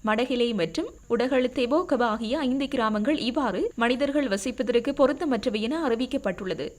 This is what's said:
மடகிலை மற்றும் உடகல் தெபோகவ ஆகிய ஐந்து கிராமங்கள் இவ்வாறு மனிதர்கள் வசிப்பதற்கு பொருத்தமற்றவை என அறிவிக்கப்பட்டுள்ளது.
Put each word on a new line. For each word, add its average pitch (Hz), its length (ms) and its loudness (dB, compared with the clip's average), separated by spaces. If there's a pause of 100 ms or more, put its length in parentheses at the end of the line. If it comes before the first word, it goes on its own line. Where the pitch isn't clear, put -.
மடகிலை 240 380 2 (120)
மற்றும் 170 320 -2 (220)
உடகல் 254 340 2 (100)
தெபோகவ 277 460 2 (120)
ஆகிய 226 200 -2 (120)
ஐந்து 269 260 0
கிராமங்கள் 220 440 0 (120)
இவ்வாறு 240 320 0 (220)
மனிதர்கள் 269 500 2
வசிப்பதற்கு 240 680 0
பொருத்தமற்றவை 262 680 2
என 311 200 -2
அறிவிக்கப்பட்டுள்ளது. 214 800 -2 (120)